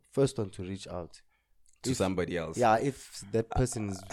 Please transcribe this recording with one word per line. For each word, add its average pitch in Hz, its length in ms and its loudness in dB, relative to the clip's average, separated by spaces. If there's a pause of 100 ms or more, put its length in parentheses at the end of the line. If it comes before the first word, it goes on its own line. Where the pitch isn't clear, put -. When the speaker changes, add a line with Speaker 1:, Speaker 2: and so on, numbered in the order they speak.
(120)
Speaker 1:
first 139 260 2
one 101 120 0
to - 120 -10
reach 95 260 -8
out. 87 320 -8 (640)
Speaker 2:
To 120 80 -2
Speaker 1:
If - 40 -2
Speaker 2:
somebody 90 400 0
else. 80 220 -4
Speaker 1:
Yeah, 113 220 8
if - 500 -4
that 113 200 0
person 113 400 0
is 92 120 -6 (100)